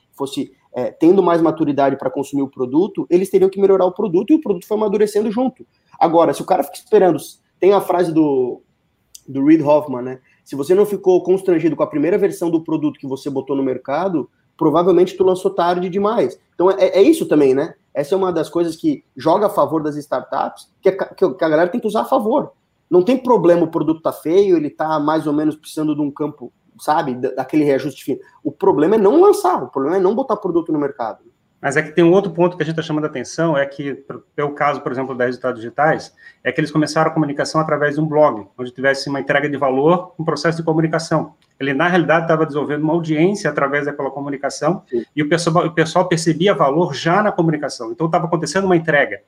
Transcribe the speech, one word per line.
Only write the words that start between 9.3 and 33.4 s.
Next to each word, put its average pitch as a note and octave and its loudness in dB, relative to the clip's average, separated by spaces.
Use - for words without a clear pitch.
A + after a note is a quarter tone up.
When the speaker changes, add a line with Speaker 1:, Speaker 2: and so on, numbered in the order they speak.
Speaker 1:
Reid D#3 6
Hoffman, C#3 0
né? B2+ -10
"Se D3 -12
você C#3+ 0
não G3+ 4
ficou F#3+ 0
constrangido F3 0
com D#3 0
a - -8
primeira D#3 0
versão F3 -2
do E3 0
produto D3+ -4
que C#3+ -14
você C3+ -8
botou C3+ -6
no C#3 -2
mercado, C#3 -4
provavelmente F3 2
tu F#3+ 0
lançou F#3 0
tarde F3+ -2
demais." G3+ -2
Então, F3+ 2
é, F#3+ 2
é G3 8
isso B3 4
também, C#3+ 4
né? D3+ -4
Essa D3 -2
é F#3+ 2
uma F#3 0
das D#3+ -2
coisas E3+ -2
que D3+ -2
joga F3 2
a - 2
favor D3+ 0
das D3+ -6
startups, - -6
que - 2
a, F#3 2
que, - -2
que - -4
a D#3+ 2
galera E3 2
tem B3 -4
que A3+ -4
usar G#3+ -2
a A#3 -2
favor. B3+ 0
Não F3+ 4
tem B3 2
problema F3 4
o E3 0
produto D#3+ -2
tá C#3 -2
feio, F#3 2
ele D3+ -2
tá D#3 -2
mais D3+ 0
ou D3 -2
menos D3+ 0
precisando D#3 -6
de C#3+ -6
um C#3+ -4
campo, D3 -10
sabe, C3+ -2
da, B2 -4
daquele D3 -2
reajuste C#3 -2
fino. C3+ -4
O - -4
problema C#4+ 2
é - 2
não A3 4
lançar, F4+ 2
o B2+ -10
problema D3 -2
é G3 0
não F#3+ 2
botar G#3+ -2
produto E3+ -4
no D3+ -2
mercado. B2 -6
Speaker 2:
Mas C#3 -2
é D#3 0
que - -8
tem F3 2
um E3+ 6
outro F#3+ 2
ponto E3+ 0
que D#3+ -4
a D3 -4
gente E3 -6
tá D#3+ -6
chamando D3+ -4
a - -4
atenção, D3 -4